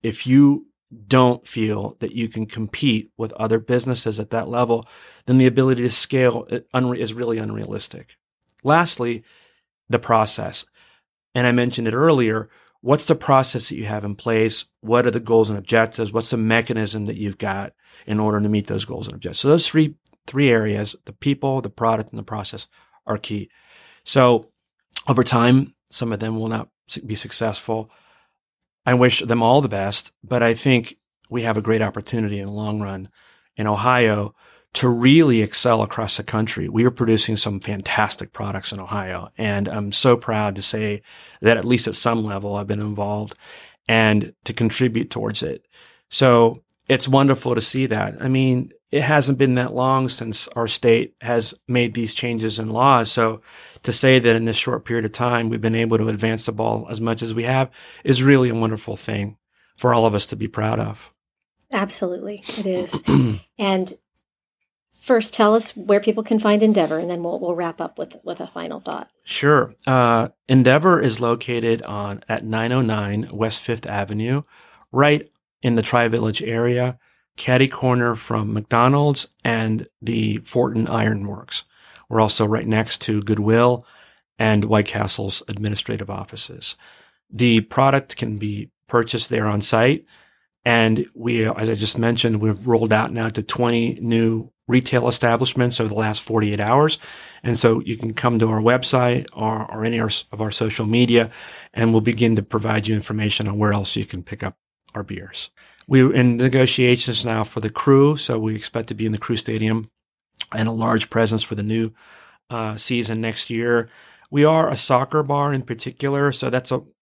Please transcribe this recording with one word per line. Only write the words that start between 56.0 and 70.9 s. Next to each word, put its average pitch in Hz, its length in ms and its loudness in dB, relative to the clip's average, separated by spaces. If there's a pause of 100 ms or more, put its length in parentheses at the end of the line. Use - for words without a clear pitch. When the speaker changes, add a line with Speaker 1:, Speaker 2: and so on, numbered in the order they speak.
Speaker 1:
advance 113 360 -2
the 117 80 -4
ball 110 360 -4
as 110 120 -8
much 113 200 -2
as 113 120 -6
we 117 100 -4
have 131 260 0 (360)
is 127 180 4
really 131 260 6
a 117 60 -2
wonderful 110 400 -2
thing 104 420 -6 (380)
for 123 180 2
all 113 120 4
of 107 100 2
us 101 120 0
to 110 100 -10
be 113 100 -6
proud 110 320 -4
of. 107 340 -10 (600)
Speaker 2:
Absolutely, 196 680 -4 (160)
it 208 80 -8
is. 180 420 -4
<clears throat> 117 340 2 (160)
And 190 360 -2 (960)
first, - 420 0
tell 214 220 4
us 226 200 0
where 202 240 2
people 214 240 -2
can 220 160 0
find 208 220 2
Endeavor, 180 380 2
and 175 100 -6
then 175 140 -6
we'll, 175 160 -6
we'll 175 160 -4
wrap 170 260 -6
up - 160 -10
with, - 260 -12
with 175 180 -12
a 170 60 -12
final - 320 -12
thought. - 300 -12 (140)
Speaker 1:
Sure. 143 500 2 (140)
Uh, 120 420 4 (200)
Endeavor 131 500 6